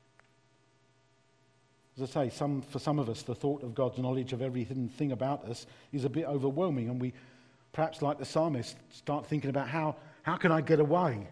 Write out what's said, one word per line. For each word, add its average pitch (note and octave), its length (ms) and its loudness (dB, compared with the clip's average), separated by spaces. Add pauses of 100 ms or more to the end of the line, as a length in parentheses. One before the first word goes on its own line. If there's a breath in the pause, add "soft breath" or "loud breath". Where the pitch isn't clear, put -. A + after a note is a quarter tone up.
(2000)
As B2+ 180 -6
I D3 100 2
say, A2+ 100 -4
some, C#3+ 260 0
for - 160 -8
some D3 220 0
of A#2+ 100 0
us, A2 140 -6
the B2 100 -6
thought C#3+ 300 -2
of A#2+ 100 -8
God's B2 240 0
knowledge B2+ 340 -2
of A#2+ 100 -4
every B2+ 220 -2
hidden C3 240 -4
thing C#3+ 240 -2
about C3 340 -2
us A#2 200 -8 (260 loud breath)
is C3+ 140 -2
a C#3 40 0
bit D3+ 160 -2
overwhelming, C#3 640 0
and B2 120 -4
we, B2+ 120 -2 (600 loud breath)
perhaps - 300 0
like C#3+ 160 0
the C3 60 -6
psalmist, D#3 520 0 (140)
start - 340 -4
thinking C#3+ 240 -2
about, C3 180 0
"How, D#3 280 0 (260 loud breath)
how E3+ 160 0
can F3+ 140 6
I D#3+ 100 6
get D3+ 180 6
away? D3 520 4